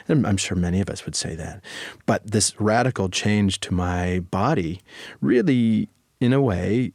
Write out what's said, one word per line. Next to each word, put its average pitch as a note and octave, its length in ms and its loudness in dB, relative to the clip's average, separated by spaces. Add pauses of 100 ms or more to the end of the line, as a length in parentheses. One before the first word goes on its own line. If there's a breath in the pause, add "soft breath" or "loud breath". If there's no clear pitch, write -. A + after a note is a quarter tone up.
And C#3 180 2
I'm G2+ 100 0
sure - 200 -4
many F2 240 0
of F#2 100 -2
us - 140 -12
would - 100 -10
say D#2+ 220 -6
that. D#2+ 260 -12 (440 loud breath)
But A2 220 0
this G#2+ 320 0
radical G#2+ 480 2
change G#2 520 0
to - 120 -6
my F2+ 460 0
body F#2 640 -2 (400 loud breath)
really, A#2+ 680 2 (320)
in B2 120 4
a C#3 100 4
way, G2+ 520 0